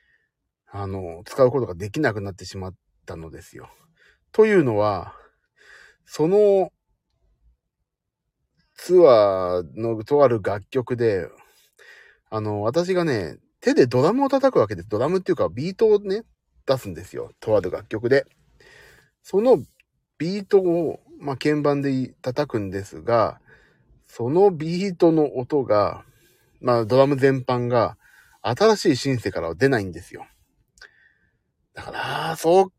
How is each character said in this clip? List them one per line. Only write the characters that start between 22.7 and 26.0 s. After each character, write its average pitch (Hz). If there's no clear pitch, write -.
す 80
が、 104
そ 120
の 190
ビ 175
ー 170
ト 165
の 147
音 131
が、 104